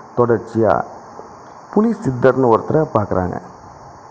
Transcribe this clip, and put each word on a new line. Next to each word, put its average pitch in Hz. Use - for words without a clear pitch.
தொடர்ச்சியா 113
புலி 220
சித்தர்னு 123
ஒருத்தரை 147
பார்க்குறாங்க. 95